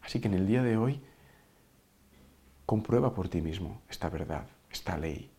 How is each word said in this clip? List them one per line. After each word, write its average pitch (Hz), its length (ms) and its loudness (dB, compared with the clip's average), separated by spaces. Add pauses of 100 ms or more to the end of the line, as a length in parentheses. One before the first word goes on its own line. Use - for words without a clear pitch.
Así - 200 -4
que 117 60 0
en 101 60 4
el 95 140 4
día 123 160 4
de 117 140 4
hoy, 135 240 0 (1600)
comprueba 117 480 4
por 90 160 -2
ti 85 120 0
mismo 80 480 -6
esta - 200 -4
verdad, 78 380 -6 (240)
esta - 260 -6
ley. 78 420 -6